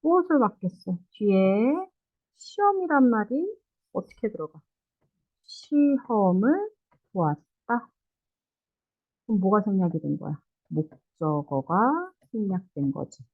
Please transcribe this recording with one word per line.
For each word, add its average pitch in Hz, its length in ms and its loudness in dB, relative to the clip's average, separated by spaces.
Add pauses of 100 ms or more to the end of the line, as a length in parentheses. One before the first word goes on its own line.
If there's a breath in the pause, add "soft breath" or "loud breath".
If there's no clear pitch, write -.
무엇을 349 380 2
받겠어? 190 580 -4 (140)
뒤에 208 760 0 (480)
시험이란 359 720 2
말이 247 460 -2 (380)
어떻게 190 380 -8
들어가? 160 300 -14 (800)
시험을 277 1300 0 (420)
보았다. 180 760 -4 (1400)
그럼 214 140 -2
뭐가 196 220 2
생략이 185 380 0
된 147 180 -4
거야? - 220 -8 (300)
목적어가 160 1400 -2 (200)
생략된 185 600 -4
거지. - 320 -10 (100)